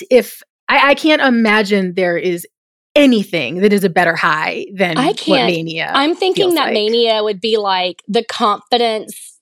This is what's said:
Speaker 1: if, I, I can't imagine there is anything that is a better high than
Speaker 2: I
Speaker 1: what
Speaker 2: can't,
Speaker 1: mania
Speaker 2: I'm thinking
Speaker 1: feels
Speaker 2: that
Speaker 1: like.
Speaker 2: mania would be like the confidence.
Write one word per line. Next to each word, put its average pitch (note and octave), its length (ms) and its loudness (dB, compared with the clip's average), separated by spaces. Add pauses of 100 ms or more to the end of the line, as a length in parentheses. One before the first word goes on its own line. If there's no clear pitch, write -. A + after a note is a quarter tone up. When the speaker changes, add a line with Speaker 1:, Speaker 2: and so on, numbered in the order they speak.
(100)
Speaker 1:
if, A#3 320 2 (260)
I, C#4 220 2
I C#4+ 60 6
can't D#4 260 2
imagine G#3 720 2
there F3 240 0
is F3 260 -4 (520)
anything F#3+ 640 2
that G#3 120 4
is G3+ 120 0
a G3 40 2
better E3+ 280 2
high D#3 580 -2
than F3+ 240 -2
Speaker 2:
I C4+ 100 2
Speaker 1:
what G#4+ 100 -2
Speaker 2:
can't, C4+ 280 0
Speaker 1:
mania E3 480 -4
Speaker 2:
I'm D4 220 0
thinking F#4+ 300 0
Speaker 1:
feels F4 100 0
Speaker 2:
that C#4+ 100 0
Speaker 1:
like. - 80 -4
Speaker 2:
mania A3 480 0
would G#3+ 180 -4
be A3 160 -2
like F#3 520 -4
the A#3 160 0
confidence. A3 1160 -4